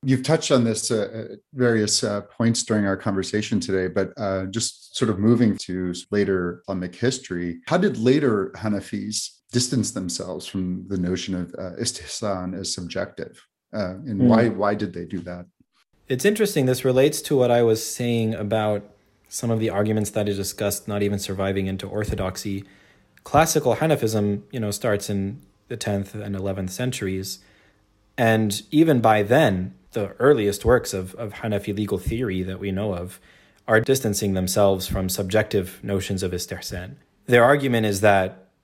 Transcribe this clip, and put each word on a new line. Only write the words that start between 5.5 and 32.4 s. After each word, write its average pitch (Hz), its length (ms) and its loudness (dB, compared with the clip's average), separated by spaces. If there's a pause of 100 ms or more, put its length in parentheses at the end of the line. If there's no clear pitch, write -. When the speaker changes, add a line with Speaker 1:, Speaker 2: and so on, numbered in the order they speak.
Speaker 1:
to 92 360 -4 (180)
later 92 520 0
Islamic 90 320 -6
history, 87 720 -4
how 165 100 2
did 180 200 0
later 117 580 2
Hanafis 104 760 -6 (220)
distance 123 400 0
themselves 90 560 -8
from 92 400 -4
the 98 100 -4
notion 92 380 -2
of, 90 200 -6
uh, 90 240 -8
istihsan 95 800 -6
as 92 140 -6
subjective? - 720 -10 (280)
Uh, 92 220 -6 (100)
and 107 160 -2
Speaker 2:
Mm. 123 60 6
Speaker 1:
why, 113 220 6
why 101 260 0
did 101 180 -6
they 87 120 -8
do 87 140 -8
that? 87 260 -12 (600)
Speaker 2:
It's 127 160 -4
interesting. 208 440 2
This 127 180 0
relates 135 380 4
to 151 120 0
what 127 140 4
I 120 140 6
was 110 200 2
saying 117 520 -2
about 107 480 -2 (440)
some - 220 -6
of 113 100 0
the 110 120 0
arguments 107 400 0
that 104 180 -2
I 101 40 0
discussed 98 540 -4
not 104 140 -4
even 101 160 0
surviving 95 480 -2
into 95 220 -6
orthodoxy. 98 760 -4 (600)
Classical 147 540 4
Hanafism, 107 760 0
you 127 80 -6
know, 107 100 -2
starts 104 400 -2
in 101 320 -4 (260)
the 123 80 -8
tenth 101 380 -4
and 104 220 -6
eleventh 95 340 -4
centuries. 95 680 -4 (800)
And 110 500 2
even 151 320 6
by 110 220 6
then, 101 500 2 (200)
the 101 160 -4 (100)
earliest 117 440 4
works 113 300 4
of, 95 220 -6
of 110 200 -10
Hanafi 104 400 -4
legal 98 220 -2
theory 98 460 -2